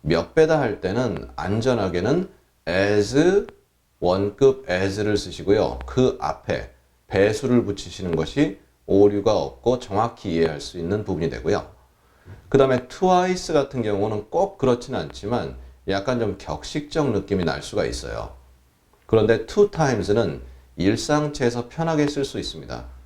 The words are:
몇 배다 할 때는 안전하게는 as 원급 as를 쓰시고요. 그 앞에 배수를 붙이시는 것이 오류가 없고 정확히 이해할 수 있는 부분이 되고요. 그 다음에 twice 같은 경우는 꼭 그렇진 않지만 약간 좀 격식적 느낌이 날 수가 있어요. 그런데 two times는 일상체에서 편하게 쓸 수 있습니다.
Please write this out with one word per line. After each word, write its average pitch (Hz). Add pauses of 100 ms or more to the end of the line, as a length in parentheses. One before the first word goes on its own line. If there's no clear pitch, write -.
몇 85
배다 160
할 117
때는 -
안전하게는 110 (380)
as 190 (520)
원급 98
as를 98
쓰시고요. 87
그 -
앞에 69 (360)
배수를 110
붙이시는 95
것이 143 (260)
오류가 101
없고 117
정확히 101
이해할 78
수 -
있는 95
부분이 85
되고요. 78 (760)
그 135
다음에 131
twice 180
같은 135
경우는 104
꼭 196
그렇진 123
않지만 87 (300)
약간 98
좀 101
격식적 -
느낌이 95
날 67
수가 90
있어요. 55 (680)
그런데 107
two 208
times는 104 (360)
일상체에서 120
편하게 160
쓸 143
수 117
있습니다. 60 (200)